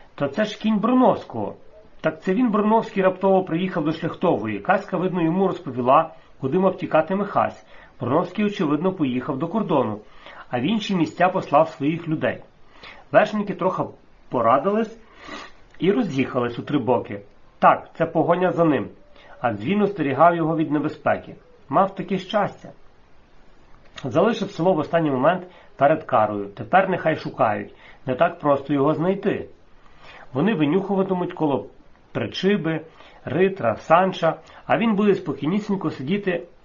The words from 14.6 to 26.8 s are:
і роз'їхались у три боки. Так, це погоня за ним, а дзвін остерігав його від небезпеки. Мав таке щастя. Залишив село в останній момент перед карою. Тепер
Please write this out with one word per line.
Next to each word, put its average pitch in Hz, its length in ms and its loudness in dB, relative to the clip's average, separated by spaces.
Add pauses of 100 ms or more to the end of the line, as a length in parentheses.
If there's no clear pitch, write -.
і 175 140 2
роз'їхались 135 640 0
у 139 40 -8
три 143 160 -2
боки. 110 420 0 (380)
Так, - 360 4
це 160 120 -2
погоня 170 460 0
за 165 120 2
ним, 123 240 2 (520)
а 120 120 0
дзвін 139 300 -2
остерігав 160 540 2
його 165 200 0
від 156 140 -2
небезпеки. 117 640 -4 (340)
Мав 190 260 2
таке 185 240 -4
щастя. - 500 -4 (1400)
Залишив 175 460 0
село 180 220 0
в 156 60 2
останній 160 320 0
момент 151 360 2 (300)
перед 151 280 2
карою. 104 420 0
Тепер 180 420 0